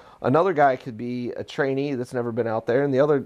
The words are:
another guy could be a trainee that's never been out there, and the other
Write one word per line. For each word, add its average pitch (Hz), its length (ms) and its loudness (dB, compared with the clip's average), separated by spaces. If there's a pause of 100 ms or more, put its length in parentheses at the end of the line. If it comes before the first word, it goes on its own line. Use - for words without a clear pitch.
(220)
another 160 320 2
guy 139 220 4
could 120 220 -12
be 123 340 -8
a - 120 -10
trainee 139 520 -2
that's 123 180 -6
never 120 180 -4
been 113 160 -2
out 113 200 -4
there, 127 160 2
and 143 100 0
the 127 60 4
other 147 260 2